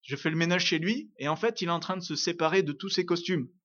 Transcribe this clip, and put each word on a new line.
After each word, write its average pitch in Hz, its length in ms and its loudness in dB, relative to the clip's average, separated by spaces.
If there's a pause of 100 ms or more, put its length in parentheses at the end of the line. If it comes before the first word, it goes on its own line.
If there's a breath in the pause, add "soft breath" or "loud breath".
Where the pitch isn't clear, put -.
Je 139 120 -4
fais 160 140 0
le 160 60 0
ménage 175 300 2
chez 165 120 2
lui, 220 400 -2
et 139 100 -4
en 156 80 0
fait, 233 260 0
il 175 80 -2
est - 20 2
en 170 80 0
train 185 180 -4
de 180 60 -8
se 160 120 -6
séparer 170 460 2
de 147 120 -2
tous 190 160 -8
ses 180 160 0
costumes. 175 440 0 (160)